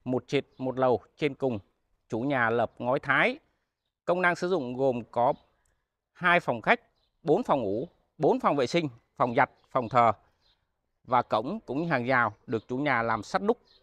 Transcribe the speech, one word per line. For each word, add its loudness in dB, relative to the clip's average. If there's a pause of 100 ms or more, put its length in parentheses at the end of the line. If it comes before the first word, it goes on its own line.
một -4
trệt -2 (120)
một -6
lầu, 2 (160)
trên -2
cùng -2 (500)
chủ -4
nhà 0
lợp 0
ngói -2
thái. 0 (640)
Công 0
năng 4
sử -4
dụng -2
gồm 0 (100)
có 2 (800)
hai 2
phòng -4
khách, 0 (400)
bốn 2
phòng 0
ngủ, -4 (300)
bốn 2
phòng 2
vệ 0
sinh, -2 (280)
phòng 0
giặt, 4 (180)
phòng -4
thờ. 4 (920)
Và 0
cổng -4
cũng -4
như -4
hàng -2
rào 2 (140)
được -4
chủ -6
nhà 0
làm -2
sắt -4
đúc, 0 (240)